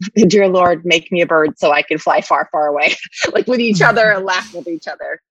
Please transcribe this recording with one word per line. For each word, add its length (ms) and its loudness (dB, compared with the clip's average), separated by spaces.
<laughs> 260 2
"Dear 200 4
Lord, 380 0
make 260 0
me 100 0
a 60 2
bird 300 0
so 140 2
I 100 2
can 160 -4
fly 240 0
far, 300 -2
far 160 0
away," 280 0
<laughs> 200 -6
like, 140 0
with 120 0
each 220 0
other 300 2
and 120 -2
laugh 300 -4
with 140 -12
each 200 -10
other, 420 -12